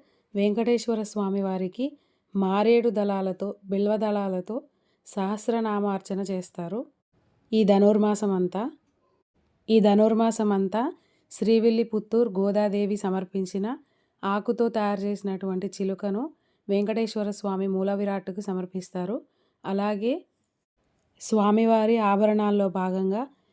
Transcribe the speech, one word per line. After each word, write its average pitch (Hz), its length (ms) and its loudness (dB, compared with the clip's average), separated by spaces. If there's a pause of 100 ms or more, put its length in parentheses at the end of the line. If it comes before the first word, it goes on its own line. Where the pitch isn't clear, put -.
(340)
వెంకటేశ్వర 220 720 0
స్వామి 196 380 -4
వారికి 190 560 -4 (380)
మారేడు 208 540 4
దళాలతో, 196 680 -2 (100)
బిల్వ 202 320 0
దళాలతో 202 640 -2 (460)
సహస్రనామార్చన 202 1120 -2
చేస్తారు. 185 640 -8 (680)
ఈ 220 100 6
ధనుర్మాసం 202 680 4
అంతా, 190 400 -2 (1000)
ఈ 220 100 8
ధనుర్మాసం 214 720 4
అంతా 202 420 0 (380)
శ్రీవిల్లిపుత్తూర్ 226 1000 2
గోదాదేవి 202 640 0
సమర్పించిన 190 840 -4 (460)
ఆకుతో 208 460 -2
తయారు 208 300 -2
చేసినటువంటి 190 680 -4
చిలుకను 196 560 -4 (460)
వెంకటేశ్వర 208 600 -2
స్వామి 196 360 -4
మూల 190 260 0
విరాట్టుకు 196 480 -4
సమర్పిస్తారు. 185 800 -6 (440)
అలాగే 208 600 -2 (960)
స్వామివారి 220 760 2
ఆభరణాల్లో 208 720 2
భాగంగా 190 580 -2 (260)